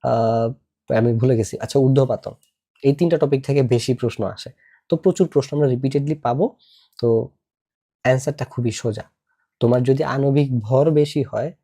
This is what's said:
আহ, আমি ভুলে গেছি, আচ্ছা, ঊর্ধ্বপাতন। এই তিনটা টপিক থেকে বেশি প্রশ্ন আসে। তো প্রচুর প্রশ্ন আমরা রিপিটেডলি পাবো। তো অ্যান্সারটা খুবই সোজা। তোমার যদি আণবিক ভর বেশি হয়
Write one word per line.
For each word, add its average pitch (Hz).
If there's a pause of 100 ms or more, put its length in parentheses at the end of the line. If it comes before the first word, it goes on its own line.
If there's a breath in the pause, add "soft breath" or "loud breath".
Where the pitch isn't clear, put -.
আহ, 117 (440)
আমি 117
ভুলে 117
গেছি, 110
আচ্ছা, -
ঊর্ধ্বপাতন। 131 (500)
এই 139
তিনটা 170
টপিক 143
থেকে 139
বেশি 123
প্রশ্ন 117
আসে। - (400 soft breath)
তো 170
প্রচুর 185
প্রশ্ন 147
আমরা 147
রিপিটেডলি 139
পাবো। 143 (460 soft breath)
তো 117 (720)
অ্যান্সারটা 131
খুবই 120
সোজা। 107 (560)
তোমার 123
যদি 135
আণবিক 139
ভর 131
বেশি 147
হয় 127 (120)